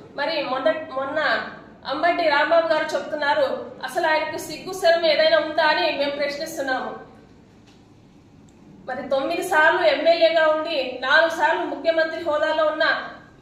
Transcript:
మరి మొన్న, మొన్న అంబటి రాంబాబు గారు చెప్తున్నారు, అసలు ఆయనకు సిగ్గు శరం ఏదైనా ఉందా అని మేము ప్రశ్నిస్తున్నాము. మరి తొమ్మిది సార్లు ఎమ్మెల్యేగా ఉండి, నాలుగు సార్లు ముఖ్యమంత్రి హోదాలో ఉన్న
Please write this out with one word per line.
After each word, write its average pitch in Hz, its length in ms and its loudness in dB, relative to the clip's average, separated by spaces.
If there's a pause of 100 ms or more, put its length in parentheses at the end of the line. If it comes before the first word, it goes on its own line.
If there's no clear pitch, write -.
(160)
మరి 311 260 -2
మొన్న, 262 280 -2
మొన్న 269 800 -4 (380)
అంబటి 330 420 0
రాంబాబు 302 400 4
గారు 311 260 0
చెప్తున్నారు, 294 800 -2 (120)
అసలు 339 220 -2
ఆయనకు 320 320 0
సిగ్గు 320 340 -12
శరం 339 340 2
ఏదైనా 311 320 4
ఉందా 311 260 -2
అని 302 320 0
మేము 277 140 -2
ప్రశ్నిస్తున్నాము. 277 840 -6 (1900)
మరి 247 200 -8
తొమ్మిది 320 340 -2
సార్లు 339 440 4
ఎమ్మెల్యేగా 320 600 4
ఉండి, 311 560 -2
నాలుగు 311 280 4
సార్లు 330 320 0
ముఖ్యమంత్రి 330 640 -2
హోదాలో 311 420 0
ఉన్న 311 180 0 (580)